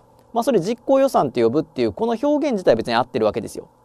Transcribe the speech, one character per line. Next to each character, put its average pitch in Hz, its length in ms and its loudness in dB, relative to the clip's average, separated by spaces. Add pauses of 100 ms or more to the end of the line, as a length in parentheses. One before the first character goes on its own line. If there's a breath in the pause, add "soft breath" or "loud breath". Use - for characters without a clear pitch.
(320)
ま 233 80 -2
あ、 233 40 -4
そ 277 80 0
れ 214 80 2
実 208 240 -4
行 269 160 2
予 269 80 2
算 170 240 0
と 123 80 -2
呼 113 80 4
ぶ 131 120 0
っ - 20 0
て - 180 -8
い 120 40 2
う、 107 80 0
こ 220 140 -4
の 233 140 -2
表 285 60 -2
現 294 260 0
自 190 120 -4
体 165 60 6
は 123 60 4
別 110 120 -6
に 120 60 -2
合 120 80 2
っ 127 60 -6
て - 100 -6
る 110 60 2
わ 104 80 2
け 113 80 -6
で 104 80 -8
す - 80 -16
よ。 - 120 -14 (160)